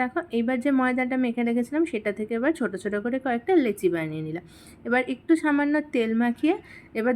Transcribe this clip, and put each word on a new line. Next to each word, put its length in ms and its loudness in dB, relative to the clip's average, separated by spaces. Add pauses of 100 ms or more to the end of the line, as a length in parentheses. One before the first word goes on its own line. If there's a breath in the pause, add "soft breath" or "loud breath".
দেখো 180 -2 (180)
এইবার 280 0
যে 140 4
ময়দাটা 460 0
মেখে 240 -2
রেখেছিলাম 420 0
সেটা 280 -2
থেকে 200 -6
এবার 200 0
ছোট 140 -2 (100)
ছোট 120 -4 (100)
করে 120 -2 (100)
কয়েকটা 260 0 (120)
লেচি 300 0
বানিয়ে 320 -4
নিলাম। 180 -8 (400 loud breath)
এবার 180 0 (120)
একটু 180 0 (100)
সামান্য 320 2 (200)
তেল 160 2 (120)
মাখিয়ে 320 2 (400 loud breath)
এবার 220 0